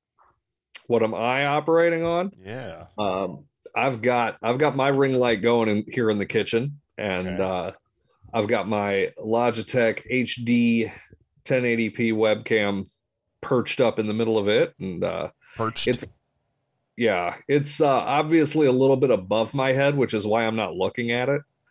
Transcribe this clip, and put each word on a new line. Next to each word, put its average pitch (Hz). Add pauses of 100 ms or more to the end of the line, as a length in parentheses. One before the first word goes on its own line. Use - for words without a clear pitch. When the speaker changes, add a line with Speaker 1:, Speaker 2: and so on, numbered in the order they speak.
(880)
Speaker 1:
What 113
am 110
I 123
operating 165
on? 175 (140)
Speaker 2:
Yeah. 95 (120)
Speaker 1:
Um, 92 (300)
I've 120
got, 120
I've 120
got 139
my 135
ring 135
light 120
going 117
in 107
here 113
in 104
the 98
kitchen, 117 (180)
and, 92
Speaker 2:
Okay. 95
Speaker 1:
uh, 92 (640)
I've 110
got 104
my 101
Logitech 113
H 127
D 117 (540)
ten 127
eighty 117
P 113
webcam 107 (500)
perched -
up 117
in 110
the 107
middle 110
of 101
it, 135
and, 90
uh, 87 (280)
Speaker 2:
Perched. 110
Speaker 1:
it's, 123 (920)
yeah, 92 (120)
it's, 143
uh, 151
obviously 151
a 127
little 131
bit 131
above 107
my 135
head, 139
which 120
is 104
why 110
I'm 110
not 98
looking 95
at 123
it. 143 (280)